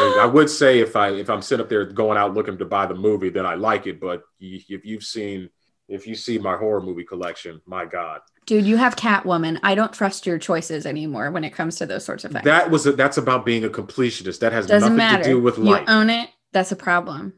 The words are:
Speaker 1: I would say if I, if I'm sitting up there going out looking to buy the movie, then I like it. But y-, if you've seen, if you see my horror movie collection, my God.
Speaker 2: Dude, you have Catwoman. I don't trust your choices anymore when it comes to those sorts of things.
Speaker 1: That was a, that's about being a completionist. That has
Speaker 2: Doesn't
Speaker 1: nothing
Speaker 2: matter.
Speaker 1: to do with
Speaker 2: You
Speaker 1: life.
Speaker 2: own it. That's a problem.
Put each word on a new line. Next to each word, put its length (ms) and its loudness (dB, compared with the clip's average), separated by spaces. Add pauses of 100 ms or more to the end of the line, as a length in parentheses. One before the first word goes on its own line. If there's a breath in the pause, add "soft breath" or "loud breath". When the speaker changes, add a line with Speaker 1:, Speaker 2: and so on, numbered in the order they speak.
(200)
Speaker 1:
I 60 6
would 240 6
say 300 4
if 160 0
I, 160 2
if 180 -6
I'm 120 -2
sitting 220 -2
up 60 -10
there 160 0
going 320 0
out 160 0
looking 260 -4
to 60 -6
buy 200 0
the 100 -6
movie, 340 0
then 160 -2
I 100 -2
like 320 -2
it. 120 -10
But 240 -8 (180)
y-, 280 -16
if 160 -14
you've 180 -12
seen, 460 -10 (380)
if 200 -12
you 80 -10
see 240 -6
my 160 -4
horror 260 -2
movie 220 -10
collection, 640 -12
my 200 -10
God. 360 -10 (240)
Speaker 2:
Dude, 200 2
you 120 2
have 180 0
Catwoman. 680 -2
I 140 2
don't 180 0
trust 320 -4
your 140 -2
choices 480 -4
anymore 440 -6
when 120 -4
it 80 -8
comes 260 -6
to 80 -6
those 200 -8
sorts 180 -10
of 80 -12
things. 140 -6
Speaker 1:
That 260 4
was 160 4
a, 60 6
that's 240 2
about 280 0
being 200 0
a 40 -4
completionist. 680 -4
That 140 2
has 120 0
Speaker 2:
Doesn't 300 6
Speaker 1:
nothing 20 4
Speaker 2:
matter. 260 4
Speaker 1:
to 60 2
do 120 4
with 160 4
Speaker 2:
You 80 2
Speaker 1:
life. 220 6
Speaker 2:
own 220 4
it. 200 -2 (240)
That's 180 0
a 40 -4
problem. 640 -4